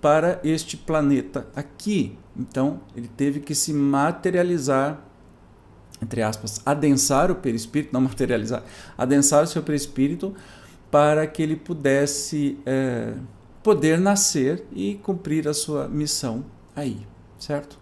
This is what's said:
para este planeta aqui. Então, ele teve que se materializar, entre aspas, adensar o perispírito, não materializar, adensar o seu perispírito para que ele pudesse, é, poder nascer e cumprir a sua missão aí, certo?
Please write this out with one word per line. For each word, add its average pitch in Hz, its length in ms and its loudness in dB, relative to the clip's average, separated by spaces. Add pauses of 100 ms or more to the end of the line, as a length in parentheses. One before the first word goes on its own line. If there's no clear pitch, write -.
para 156 420 4
este 160 340 -2
planeta 143 760 0
aqui. 143 640 -4 (180)
Então, 131 440 -2 (160)
ele 117 120 -12
teve 139 300 -2
que 143 160 -8
se - 180 -2
materializar, 147 1300 0 (1000)
entre 113 220 -4
aspas, 107 440 -4
adensar 143 640 4
o - 40 2
perispírito, 113 600 -4
não 127 80 2
materializar, 120 600 0 (360)
adensar 143 440 6
o 170 40 4
seu 165 160 -4
perispírito 156 720 -2 (560)
para 151 360 4
que 156 160 -4
ele 156 140 0
pudesse, 143 1080 0
é, 123 480 -2 (480)
poder 160 360 4
nascer 180 720 2
e 202 260 -4
cumprir 160 520 -2
a 151 60 0
sua 147 340 -4
missão 143 560 -4 (320)
aí, 127 220 -6 (400)
certo? 147 440 -8